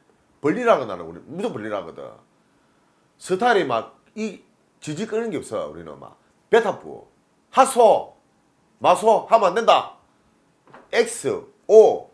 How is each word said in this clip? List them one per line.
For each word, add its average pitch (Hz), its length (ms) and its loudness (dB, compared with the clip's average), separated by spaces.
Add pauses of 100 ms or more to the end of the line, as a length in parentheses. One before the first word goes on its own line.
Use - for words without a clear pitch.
(420)
벌리라고 185 440 0
나는 90 200 -10
우리 82 160 -16
무조건 180 320 -10
벌리라거든. 87 580 -10 (1040)
스타일이 190 480 0
막 117 320 -6 (180)
이 214 280 -10 (360)
지지 151 280 -10
끄는 226 220 -6
게 165 80 -6
없어. 90 320 -8
우리는 78 300 -18
막 60 180 -20 (320)
배타프, 170 540 -2 (480)
하소, 226 640 2 (640)
마소 180 500 2
하면 208 180 4
안 170 80 0
된다. 202 420 0 (960)
X, 139 540 -4 (220)
O 180 460 6